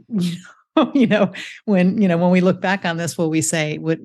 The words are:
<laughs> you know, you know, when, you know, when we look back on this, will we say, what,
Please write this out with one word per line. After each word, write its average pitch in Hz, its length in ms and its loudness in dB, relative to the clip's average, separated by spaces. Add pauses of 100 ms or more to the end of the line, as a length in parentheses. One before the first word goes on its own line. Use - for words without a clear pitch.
<laughs> - 80 -20
you 175 260 -4 (400)
know, 277 180 2
you 254 140 4
know, 190 240 2 (340)
when, 190 360 2
you 196 60 2
know, 170 100 2
when 180 140 2
we 185 100 4
look 185 180 2
back 190 240 -4
on 170 140 -4
this, 165 200 -6
will 160 120 -2
we 160 120 0
say, 156 360 -2
what, 160 280 -4